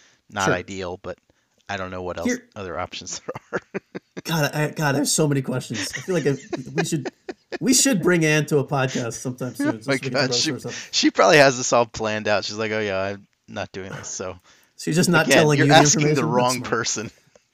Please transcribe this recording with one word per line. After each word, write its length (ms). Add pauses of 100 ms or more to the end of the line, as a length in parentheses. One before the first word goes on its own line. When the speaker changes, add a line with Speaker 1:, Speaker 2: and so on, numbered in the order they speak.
(300)
Speaker 1:
not 160
Speaker 2:
Sure. 80
Speaker 1:
ideal, 480
but 160 (500)
I 100
don't 140
know 120
what 140
else 100
Speaker 2:
Here 280
Speaker 1:
other 240
options 400
<laughs> 320
there 80
are. 220 (420)
Speaker 2:
God, 300
I, 180
God, 240
I 40
have 100
so 180
many 140
questions. 560
I 40
feel 140
like 120
I, 100 (360)
we 120
should, 260 (480)
we 140
should 300
bring 200
Ann 240
to 120
a 60
podcast 480
sometime 420
soon, 200
Speaker 1:
<laughs> 20
Oh 40
Speaker 2:
so 80
Speaker 1:
my 60
Speaker 2:
we 40
can 140
Speaker 1:
God, 160
Speaker 2:
go 60
Speaker 1:
she, 160
Speaker 2:
through 80
stuff. 320
Speaker 1:
she 200
probably 280
has 180
this 160
all 140
planned 420
out. 160
She's 120
like, 140
"Oh 80
yeah, 220
I'm 260 (200)
not 240
doing 200
this." 160
So 300 (400)
Speaker 2:
She's 180
just 140
not 160
Speaker 1:
again, 120
Speaker 2:
telling 200
Speaker 1:
you're 100
Speaker 2:
you 60
the 60
Speaker 1:
asking 240
the 60
Speaker 2:
information. 60
That's 200
Speaker 1:
wrong 220
Speaker 2:
smart. 120
Speaker 1:
person. 420 (420)